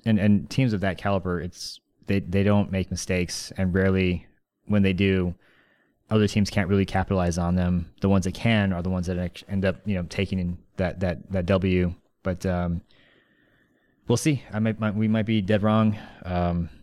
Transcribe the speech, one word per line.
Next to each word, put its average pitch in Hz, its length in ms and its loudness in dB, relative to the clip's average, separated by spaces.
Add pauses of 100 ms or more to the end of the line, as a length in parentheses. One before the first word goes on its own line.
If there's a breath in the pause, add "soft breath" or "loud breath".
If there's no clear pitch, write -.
and, 110 140 2
and 101 320 2
teams 131 220 0
of 98 80 -2
that 92 180 -2
caliber, 92 420 -2
it's, - 400 -12 (260)
they, 101 140 0
they 98 220 0
don't 101 300 2
make 95 180 -2
mistakes, 90 680 -4
and 92 180 0
rarely 92 520 2 (400)
when 104 160 2
they 95 100 4
do, 92 420 2 (760 soft breath)
other 107 160 4
teams 101 240 0
can't 92 180 0
really 98 180 4
capitalize 90 520 0
on 87 160 0
them. 90 360 0 (100)
The 98 80 2
ones 95 160 4
that 90 100 -4
can 104 380 2
are 87 100 -4
the 92 80 -4
ones 90 160 -2
that 90 120 -2
act-, 90 300 -6
end 98 160 -2
up, 95 200 0
you 104 100 -2
know, 87 140 -2
taking 95 300 -4
in 87 200 -4 (180)
that, 90 240 -2
that, 90 300 -4
that 92 160 -2
W. 90 480 2 (280)
But, 98 240 -4
um, 87 360 -2 (1200 soft breath)
we'll 120 100 2
see. 143 260 0 (100)
I 107 60 -4
might, 110 220 0
might, 107 140 0
we 110 140 0
might 110 180 2
be 110 160 2
dead 101 200 2
wrong. 107 360 4 (260 loud breath)
Um, 87 460 -2 (120)